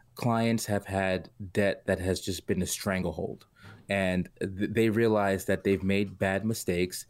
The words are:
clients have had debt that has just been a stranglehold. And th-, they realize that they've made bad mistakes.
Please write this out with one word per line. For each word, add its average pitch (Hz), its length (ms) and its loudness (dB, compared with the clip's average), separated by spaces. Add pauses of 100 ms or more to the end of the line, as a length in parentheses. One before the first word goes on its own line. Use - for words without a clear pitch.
(160)
clients 113 500 2
have 101 200 -2
had 95 440 0 (240)
debt 101 320 2
that 95 140 0
has 90 200 0
just - 280 -6
been 95 140 0
a 92 40 -2
stranglehold. - 800 -4 (440)
And 92 400 0 (100)
th-, 95 320 -2
they 113 180 4
realize 104 560 2
that 98 180 0
they've 98 200 2
made 98 340 0
bad 98 280 0
mistakes. 92 640 -2